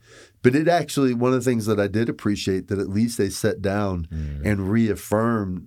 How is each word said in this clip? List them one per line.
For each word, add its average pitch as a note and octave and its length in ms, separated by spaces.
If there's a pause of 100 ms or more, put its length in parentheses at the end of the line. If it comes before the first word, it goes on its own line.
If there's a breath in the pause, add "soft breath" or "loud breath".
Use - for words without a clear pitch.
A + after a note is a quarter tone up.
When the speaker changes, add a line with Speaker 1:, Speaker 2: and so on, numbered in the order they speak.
(420 loud breath)
Speaker 1:
But B2 140
it D#3 100
actually, C#3+ 480
one B2 180
of B2 120
the C3 60
things A2 160
that G#2+ 120
I G2+ 80
did G#2+ 220
appreciate, G2 580
that G2 140
at F2+ 80
least A2+ 280
they G2 140
sat G2 320
down F#2+ 500
Speaker 2:
Mm. D2 320
Speaker 1:
and G2 280
reaffirmed G#2+ 960